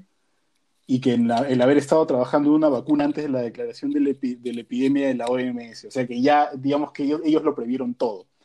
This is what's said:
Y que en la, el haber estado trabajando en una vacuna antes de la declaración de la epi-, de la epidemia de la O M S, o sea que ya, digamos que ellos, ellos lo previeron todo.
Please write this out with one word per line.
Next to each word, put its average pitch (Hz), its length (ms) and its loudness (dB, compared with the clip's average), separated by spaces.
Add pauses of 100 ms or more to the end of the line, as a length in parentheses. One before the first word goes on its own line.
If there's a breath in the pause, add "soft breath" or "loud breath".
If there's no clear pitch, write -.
(880)
Y 127 120 2
que 131 140 2
en 117 140 2
la, 120 200 0
el 127 140 0
haber 139 160 6
estado 156 280 2
trabajando 143 440 2
en 151 60 6
una 156 140 4
vacuna 143 360 0
antes 147 180 -4
de 151 60 -6
la 127 120 -2
declaración 120 500 -8
de 147 100 0
la 139 80 2
epi-, 127 260 -4
de 120 180 -8
la 117 80 -6
epidemia 135 460 0
de 131 80 0
la 117 100 -6
O 127 140 0
M 120 300 -6
S, - 180 -20
o - 40 -20
sea 127 140 -2
que 120 160 -4
ya, 147 340 4
digamos 143 360 -2
que - 120 -6
ellos, 151 200 -2
ellos 151 200 2
lo 147 120 0
previeron 123 400 -4
todo. 104 320 -6 (180)